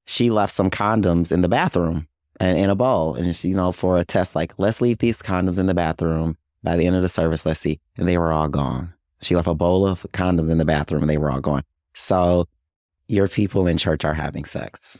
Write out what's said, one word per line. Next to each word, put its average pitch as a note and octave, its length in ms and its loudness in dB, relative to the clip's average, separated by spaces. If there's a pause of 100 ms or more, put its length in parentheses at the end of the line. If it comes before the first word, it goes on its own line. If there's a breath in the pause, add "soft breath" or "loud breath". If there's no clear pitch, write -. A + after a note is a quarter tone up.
she A#2+ 240 2
left G#2 220 0
some F#2 180 2
condoms G2 600 2
in F2 100 2
the F2+ 60 4
bathroom E2+ 600 0 (320)
and F#2 180 2
in G2 140 4
a G2 40 2
bowl. G2 380 0
And E2+ 220 -4
she, - 140 -4
you F#2+ 60 0
know, F2+ 160 0
for F2+ 280 0
a F2 40 2
test, - 320 -2
like, D#2+ 220 -4
"Let's G2+ 240 0
leave A#2+ 160 2
these A#2 240 0
condoms F#2 380 -2
in F#2+ 80 2
the F#2 80 2
bathroom D#2+ 640 -2 (260)
by E2+ 120 0
the E2+ 120 4
end F2+ 80 2
of F#2 80 2
the F2+ 60 2
service. D#2+ 360 0
Let's D#2+ 140 -2
see." - 200 -2 (180)
And E2+ 120 -2
they F2 80 2
were E2 140 2
all D#2 180 0
gone. C#2+ 460 -4 (260)
She - 140 0
left E2+ 120 2
a E2+ 60 2
bowl F2+ 320 2
of F#2+ 160 -2 (120)
condoms F2 360 0
in E2 80 2
the D#2+ 80 2
bathroom D2+ 380 0
and D2+ 80 2
they D2+ 80 0
were D2 100 -2
all C2+ 120 -4
gone. C#2 200 -2 (320)
So F2+ 540 2 (600)
your G2 200 2
people G2 400 0
in E2 100 2
church D#2 260 -2
are D2+ 120 -2
having C#2+ 300 -8
sex. - 540 -12